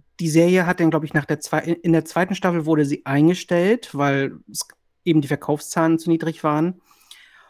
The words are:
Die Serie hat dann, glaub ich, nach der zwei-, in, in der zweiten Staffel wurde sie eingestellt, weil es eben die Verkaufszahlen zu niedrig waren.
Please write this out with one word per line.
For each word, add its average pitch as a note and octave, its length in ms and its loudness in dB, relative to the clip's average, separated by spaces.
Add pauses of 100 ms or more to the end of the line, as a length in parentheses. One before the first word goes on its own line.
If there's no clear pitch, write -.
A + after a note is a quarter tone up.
(200)
Die E3 100 -2
Serie E3+ 380 4
hat F3 120 -2
dann, D#3+ 120 2
glaub D#3 120 0
ich, D#3 100 -8
nach D3 120 -2
der D3+ 140 -4
zwei-, - 240 -4
in, E3+ 120 -4
in E3 180 0
der D#3+ 120 2
zweiten F#3 300 -2
Staffel F3 300 -2
wurde D3+ 200 2
sie C#3+ 200 -6
eingestellt, F3 880 0
weil C#3 440 -2 (140)
es - 160 -8 (380)
eben D#3 160 2
die C#3 60 -2
Verkaufszahlen D#3+ 720 -2
zu E3+ 100 -6
niedrig D#3+ 340 -4
waren. D#3+ 380 -2 (680)